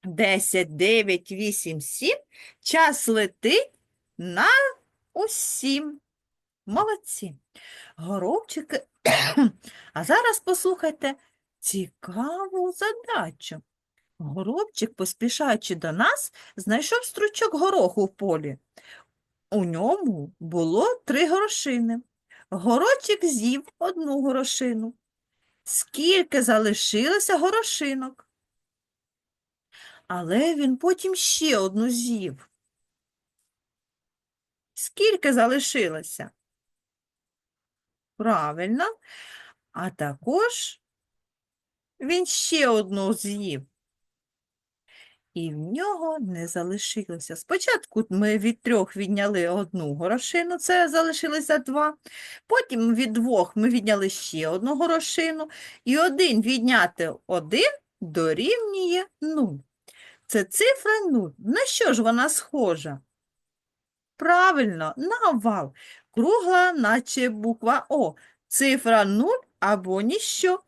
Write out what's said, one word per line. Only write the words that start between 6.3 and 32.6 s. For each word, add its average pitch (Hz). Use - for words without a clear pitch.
Молодці. 233
Горобчики. 202
<clears throat> -
А 156
зараз 440
послухайте 339
цікаву 330
задачу. 403
Горобчик, 220
поспішаючи 226
до 160
нас, 311
знайшов 294
стручок 415
гороху 294
в 190
полі. 156
У 202
ньому 185
було 175
три 294
горошини. 262
Горобчик 359
з'їв 262
одну 320
горошину. 247
Скільки 339
залишилося 226
горошинок? 285
Але 196
він 277
потім 370
ще 302
одну 196
з'їв. 233